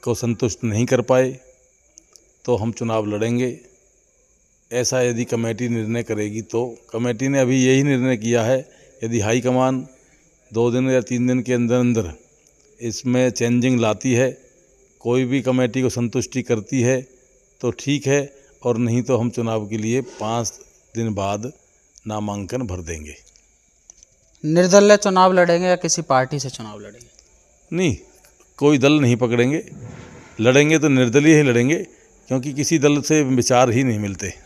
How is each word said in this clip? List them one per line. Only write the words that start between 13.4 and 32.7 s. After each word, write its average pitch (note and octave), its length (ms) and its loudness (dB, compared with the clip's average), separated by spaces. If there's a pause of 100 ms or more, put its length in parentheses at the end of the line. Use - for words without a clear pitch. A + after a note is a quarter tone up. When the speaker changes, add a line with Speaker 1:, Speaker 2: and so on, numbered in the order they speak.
Speaker 1:
लाती A2+ 340 -2
है, B2+ 160 2 (720)
कोई B2+ 240 0
भी B2+ 180 -2
कमेटी B2+ 400 0
को B2+ 60 2
संतुष्टि A#2+ 540 -4
करती A#2+ 400 -2
है, B2+ 180 2 (600)
तो B2 120 -2
ठीक C#3 340 -4
है, C#3 260 0 (300)
और A#2+ 160 -2
नहीं A#2+ 240 0
तो B2 140 0
हम A#2 140 0
चुनाव A2+ 360 -4
के A2 120 -8
लिए A2+ 220 -2 (140)
पाँच A2+ 380 -6 (420)
दिन A2+ 200 -4
बाद G#2 380 -6 (540)
नामांकन G#2 560 -8
भर F#2 200 -8
देंगे। D#2 340 -14 (1300)
Speaker 2:
निर्दलीय F#3 540 6
चुनाव F#3 340 4
लड़ेंगे F3 340 2
या F3+ 100 2
किसी E3+ 280 -4
पार्टी C3 340 0
से C3 120 -8
चुनाव G#2+ 300 -14
लड़ेंगे? G#2 280 -20 (640)
Speaker 1:
नहीं, D#3+ 260 0 (600)
कोई D3 200 4
दल C#3 140 4
नहीं C3+ 240 4
पकड़ेंगे। B2 460 0 (760)
लड़ेंगे C#3+ 380 4
तो D3+ 100 2
निर्दलीय C3+ 480 4
ही D3+ 60 6
लड़ेंगे, B2+ 340 2 (520)
क्योंकि C3 260 -4
किसी D3 240 0